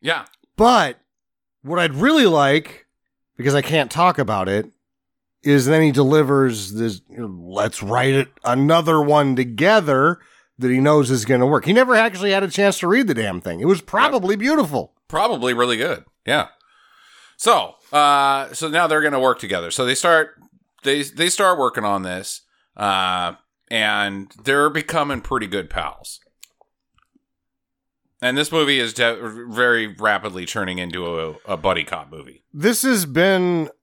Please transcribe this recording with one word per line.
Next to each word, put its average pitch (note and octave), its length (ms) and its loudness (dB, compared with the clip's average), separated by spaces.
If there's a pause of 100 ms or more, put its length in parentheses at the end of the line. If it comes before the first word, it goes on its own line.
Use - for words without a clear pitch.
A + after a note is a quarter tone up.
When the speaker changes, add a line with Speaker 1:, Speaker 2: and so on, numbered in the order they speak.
Speaker 1:
Yeah. D3 240 -4 (300)
Speaker 2:
But G#3+ 420 4 (640)
what D#3+ 160 -6
I'd E3+ 160 0
really C4 320 4
like, D3+ 600 2 (520)
because C3+ 160 0
I C#3+ 80 2
can't C#3+ 280 -2
talk F3 280 2
about G#2 300 -2
it, G2+ 220 -2 (720)
is C#3+ 220 4
then D#3 160 4
he D#3 100 4
delivers C3+ 840 2
this, A2 340 -4
"Let's G2 760 -8
write B2 300 0
it, C3+ 160 0 (160)
another D3+ 560 2
one C#3+ 360 2
together D3 840 2 (400)
that B2 120 0
he B2+ 100 2
knows C#3+ 300 4
is A#2+ 140 0
gonna B2 220 2
work." C#3 180 0
He E3+ 80 0
never B3 220 4
actually G3+ 380 0
had G3 100 0
a G3 60 -4
chance G3 320 0
to F3 80 -2
read A#3 180 2
the D#3+ 80 0
damn G2+ 260 -4
thing. E2+ 200 -8
It A2 60 -6
was F3+ 140 2
probably A3 540 0
Speaker 1:
Yep. G3+ 60 -8
Speaker 2:
beautiful. A3 520 -2 (160)
Speaker 1:
Probably D#3 460 -2
really A#2+ 220 0
good. C#3 280 -4 (220)
Yeah. B2+ 220 -2 (880)
So, F3 400 0 (160)
uh, C#3 600 2
so D#3+ 160 -8
now E3 180 2
they're D#3 160 2
gonna D3 180 0
work B2+ 180 2
together. F2+ 320 -6
So C3 140 -2
they B2 120 0
start, D#3+ 400 2 (480)
they, C#3+ 180 0
they D3+ 260 -4
start F#3 300 2
working B2 260 -2
on G2+ 180 -2
this, F#2 400 -10 (340)
uh, F#2 560 -2 (380)
and G#2 600 -2 (140)
they're C#3+ 260 2
becoming D3 520 -4
pretty A#2 240 -6
good F#2 240 -6
pals. - 500 -10 (2000)
And B2+ 160 -2
this D3 120 -2
movie C#3+ 280 2
is A#2 160 -2
de-, A#2 240 0 (320)
very A#2 380 2
rapidly G2 580 -4
turning F#2 320 -6
into F2+ 280 -8 (140)
a, D#2+ 140 -10 (120)
a G2 100 -4
buddy E2+ 280 -2
cop D2+ 260 -10
movie. C#2 420 -20
Speaker 2:
This F#3+ 300 0
has A#3+ 220 2
been F3 640 0 (140)